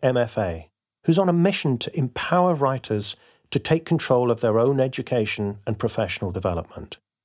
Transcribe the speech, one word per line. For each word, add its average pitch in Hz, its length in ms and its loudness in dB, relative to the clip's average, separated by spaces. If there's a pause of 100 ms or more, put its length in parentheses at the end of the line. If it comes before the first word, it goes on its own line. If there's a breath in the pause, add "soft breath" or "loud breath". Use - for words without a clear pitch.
M 127 120 2
F 120 220 -2
A, 87 320 -4 (360)
who's 165 120 4
on 190 100 4
a 175 40 4
mission 170 460 2
to - 200 -8
empower 175 560 0
writers 131 640 -2 (340 soft breath)
to - 80 0
take 165 260 0
control 123 460 2
of 113 100 0
their 113 200 2
own 135 180 2
education 110 880 -2
and 107 140 -4
professional 104 500 -4
development. 90 680 -6 (260)